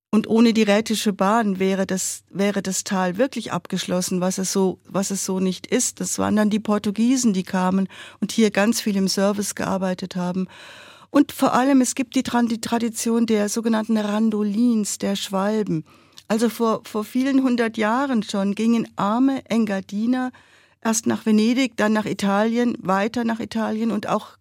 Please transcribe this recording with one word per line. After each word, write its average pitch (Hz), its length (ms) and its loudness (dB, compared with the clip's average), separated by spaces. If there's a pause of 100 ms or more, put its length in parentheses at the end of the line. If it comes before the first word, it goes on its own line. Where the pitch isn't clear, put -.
(120)
Und 214 160 2
ohne 226 240 6
die 220 120 4
Rätische 208 480 0
Bahn 196 480 0
wäre 190 260 0
das, - 440 -6
wäre 202 320 0
das 190 200 -4
Tal 185 340 -2
wirklich 247 360 -2
abgeschlossen, 180 680 -4
was 185 180 -2
es 190 140 -4
so, 190 360 0
was 196 240 -4
es 196 120 -4
so 190 140 -2
nicht 185 300 -2
ist. - 320 -2
Das 185 180 -4
waren 196 160 2
dann 208 160 4
die 214 80 0
Portugiesen, 220 720 0
die 185 120 -2
kamen 185 420 0 (340)
und - 120 -4
hier 220 180 4
ganz 208 300 2
viel 202 160 -2
im 190 100 2
Service 202 480 0
gearbeitet 185 600 -4
haben. 180 320 -2 (640)
Und 294 200 4
vor - 240 0
allem, 262 260 4
es 247 140 0
gibt - 220 -4
die 254 80 0
Tran-, 240 240 0
die 226 120 -4
Tradition 233 680 -2
der 208 220 2
sogenannten 220 480 -2
Randolins, 214 1000 0
der 196 160 -2
Schwalben. 196 680 -2 (420)
Also 226 220 0
vor, 220 360 0
vor 214 200 -6
vielen 262 400 0
hundert 233 320 0
Jahren 226 480 0
schon 202 320 -2
gingen 226 400 2
arme 247 520 2
Engadiner 226 840 -2 (500)
erst 226 240 0
nach 220 180 -2
Venedig, 233 520 2
dann 214 160 2
nach 214 140 0
Italien, 220 760 0
weiter 202 440 0
nach 226 140 -2
Italien 220 540 -4
und 208 160 -4
auch - 220 -4 (100)